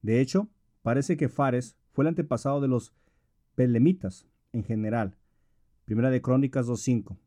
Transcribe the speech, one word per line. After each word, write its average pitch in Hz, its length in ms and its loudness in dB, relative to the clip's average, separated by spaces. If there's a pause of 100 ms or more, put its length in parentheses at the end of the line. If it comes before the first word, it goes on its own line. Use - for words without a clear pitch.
De 113 180 2
hecho, 185 280 0 (340)
parece 135 340 0
que 143 120 0
Fares 127 480 -2 (140)
fue 139 140 2
el 156 40 4
antepasado 143 520 -2
de 139 80 0
los 123 260 -2 (600)
Pelemitas 123 720 2 (260)
en 117 100 -4
general, 107 540 -4 (680)
Primera 117 260 0
de 127 120 0
Crónicas 131 440 0
dos 120 160 -4
cinco. 104 440 -2